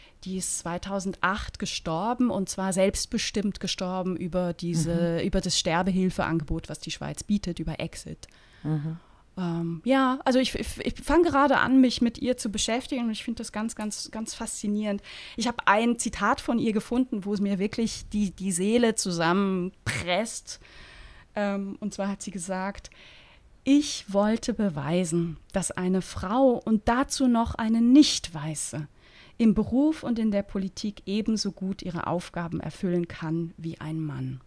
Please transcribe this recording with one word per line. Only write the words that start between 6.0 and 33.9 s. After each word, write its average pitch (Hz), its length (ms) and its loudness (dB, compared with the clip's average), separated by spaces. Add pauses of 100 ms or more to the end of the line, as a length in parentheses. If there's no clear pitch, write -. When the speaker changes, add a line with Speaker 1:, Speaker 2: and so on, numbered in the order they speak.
Speaker 1:
was 151 100 -12
die 160 100 -10
Schweiz 147 320 -8
bietet, 196 360 -2
über 160 220 -6
Exit. - 460 -10 (360)
Speaker 2:
Mhm. 156 340 -4 (400)
Speaker 1:
Ähm, 170 480 -4
ja, 262 400 2
also 254 140 4
ich, 254 160 0
ich, - 260 -6
ich - 220 -4
fang 330 220 6
gerade 277 320 4
an, 262 240 6
mich 254 200 4
mit 233 180 0
ihr 254 180 0
zu 233 160 -4
beschäftigen 240 520 -2
und 226 60 -2
ich - 140 -6
finde 233 140 -6
das 226 120 -10
ganz, 220 240 -6
ganz, - 380 -8
ganz 226 220 -8
faszinierend. 208 680 -4 (340)
Ich 233 120 -2
hab 240 180 -4
ein 233 320 6
Zitat 226 420 0
von 233 180 0
ihr 226 140 2
gefunden, 233 520 0
wo 202 100 -2
es 196 60 0
mir 202 180 0
wirklich 214 520 -2
die, 208 200 0
die 190 220 -4
Seele 220 420 4
zusammenpresst. 185 1700 0 (760)
Ähm, 202 440 -2
und 208 120 -6
zwar 196 160 -4
hat 196 140 -6
sie - 80 -10
gesagt, 190 600 -6 (720)
„Ich 294 420 4
wollte 208 480 2
beweisen, 170 840 0 (160)
dass 185 200 -2
eine 185 280 2
Frau 240 520 2 (120)
und 220 240 2
dazu 262 380 2
noch 233 300 2
eine 226 240 2
Nicht-Weiße 160 1040 4 (500)
im 226 180 6
Beruf 262 500 2
und 233 160 -2
in 220 100 2
der 202 140 2
Politik 202 600 -6
ebenso 208 440 0
gut 190 320 -6
ihre 170 240 -6
Aufgaben 170 540 -4
erfüllen 175 480 -2
kann 165 480 -4
wie 165 240 -10
ein 160 200 -6